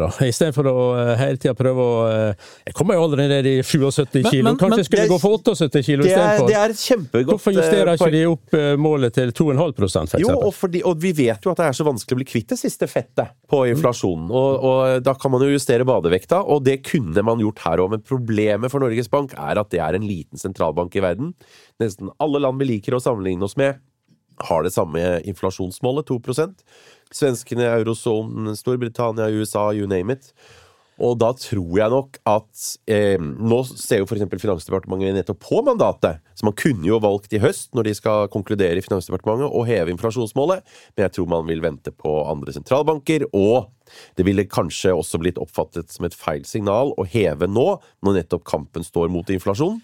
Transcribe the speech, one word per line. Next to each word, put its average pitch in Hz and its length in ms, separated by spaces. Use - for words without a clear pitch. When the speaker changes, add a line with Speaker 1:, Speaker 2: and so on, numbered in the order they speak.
Speaker 1:
da? 80 60
I 123 80
stedet 156 220
for 143 80
å, 135 100
eh, 120 160
hele 135 240
tiden 131 160
prøve 127 240
å, 123 140
eh, 107 240
jeg - 80
kommer 190 240
jo 165 80
aldri 143 220
ned 139 180
i 131 160
sjuogsytti 135 640
Speaker 2:
Men, - 80
Speaker 1:
kilo. 131 100
Speaker 2:
men, 240 140
Speaker 1:
Kanskje 196 140
Speaker 2:
men 220 120
Speaker 1:
jeg 151 80
skulle 214 160
Speaker 3:
det, 214 80
Speaker 1:
gå 170 60
for 202 180
åtteogsytti 156 480
kilo 143 160
i 185 60
Speaker 3:
det 185 80
er, - 20
Speaker 1:
stedet 208 220
for? - 80
Speaker 3:
det 220 80
er 208 180
et - 80
kjempegodt, 135 560
Speaker 1:
Hvorfor 196 160
justerer 190 320
Speaker 3:
eh, 170 80
Speaker 1:
ikke 165 160
Speaker 3:
poeng. 156 80
Speaker 1:
de 160 80
opp, - 280
eh, 147 220
målet 143 380
til 127 160
to 160 160
og 143 80
en 139 80
halv 165 140
prosent, 92 340
for - 80
Speaker 3:
Jo, 175 160
Speaker 1:
eksempel? 247 160
Speaker 3:
og - 20
fordi, 180 320
og 180 140
vi 180 140
vet 120 340
jo 185 80
at - 40
det 175 120
er 127 80
så 156 80
vanskelig 131 240
å 127 140
bli - 100
kvitt 117 140
det 247 100
siste - 320
fettet - 400
på 143 240
inflasjonen, 117 640
og, 135 320
og 131 340
da 135 140
kan 135 160
man 131 160
jo 143 80
justere 127 320
badevekta, 98 560
og 139 80
det 135 200
kunne 98 380
man 113 160
gjort 107 200
her 82 180
også, 92 140
men 107 100
problemet 110 720
for 139 80
Norges 120 320
Bank 143 240
er 78 240
at 104 80
det 90 100
er 80 140
en 95 160
liten 82 320
sentralbank 87 560
i 98 80
verden. 104 300
Nesten 110 300
alle 143 220
land 131 180
vi 139 60
liker 123 160
å - 20
sammenligne 95 460
oss 101 140
med, 139 180
har 82 220
det 90 100
samme 85 560
inflasjonsmålet, 95 800
to 127 120
prosent. 151 460
Svenskene, 120 560
eurosonen, 110 720
Storbritannia, 117 720
U 107 140
S 107 120
A, 104 180
you 104 140
name 95 220
it. 131 240
Og 120 200
da 113 180
tror 90 400
jeg 107 160
nok 135 320
at, - 540
eh, 104 320
nå 104 460
ser - 320
jo 98 80
for 110 100
eksempel 101 240
Finansdepartementet 95 720
nettopp 98 320
på 170 180
mandatet, 113 580
så - 100
man 107 100
kunne 98 340
jo 113 100
valgt 104 360
i 107 40
høst, 135 360
når 117 100
de 107 100
skal 107 340
konkludere 98 500
i - 20
Finansdepartementet, 107 720
å 120 140
heve 90 260
inflasjonsmålet, 120 720
men 104 80
jeg 90 80
tror 87 160
man 85 180
vil 82 140
vente 78 320
på 76 400
andre 71 180
sentralbanker, 143 840
og 107 340
det 92 100
ville 101 180
kanskje 98 460
også 85 300
blitt 85 180
oppfattet - 540
som - 140
et 82 80
feil 76 300
signal 110 540
å 104 80
heve 85 400
nå, 131 320
når 98 120
nettopp 85 200
kampen 82 380
står 85 260
mot 87 200
inflasjon, 104 560